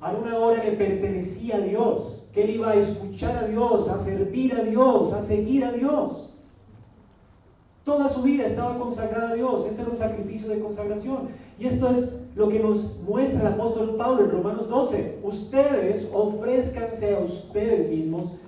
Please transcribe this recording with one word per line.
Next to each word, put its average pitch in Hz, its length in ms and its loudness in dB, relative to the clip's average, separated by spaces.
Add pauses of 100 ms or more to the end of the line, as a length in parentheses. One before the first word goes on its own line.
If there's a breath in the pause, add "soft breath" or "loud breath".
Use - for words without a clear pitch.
Aarón 220 280 -4
ahora 226 340 2
le 208 100 0
pertenecía 202 840 -2
a 202 40 2
Dios, - 720 0
que 208 120 4
él 220 60 0
iba 226 200 0
a 208 60 4
escuchar - 600 0
a 214 100 -2
Dios, 226 420 2
a 185 100 -2
servir 220 560 0
a 233 80 0
Dios, 220 500 4
a 208 80 -2
seguir 214 440 2
a 240 80 -2
Dios. 262 600 -2 (1500)
Toda 285 240 4
su 254 140 -2
vida 269 220 4
estaba 240 340 -2
consagrada 226 520 -4
a 233 40 -2
Dios. 247 320 0
Ese 233 160 -6
era 233 80 -4
un 233 60 -4
sacrificio 214 520 -4
de 214 120 -2
consagración. 214 680 -6 (300 loud breath)
Y 240 80 -4
esto 254 240 2
es 247 300 0 (160)
lo 208 120 4
que 214 120 2
nos 208 420 0
muestra 247 380 0
el 208 140 2
apóstol 220 420 -2
Pablo 240 280 4
en - 60 4
Romanos 208 380 -2
doce. 226 560 0
Ustedes 262 880 0
ofrézcanse 214 1040 0
a 180 40 0
ustedes 180 720 0
mismos 160 460 -4 (120)